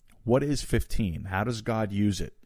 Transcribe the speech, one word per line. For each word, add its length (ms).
What 200
is 180
fifteen? 640
How 180
does 180
God 300
use 300
it? 240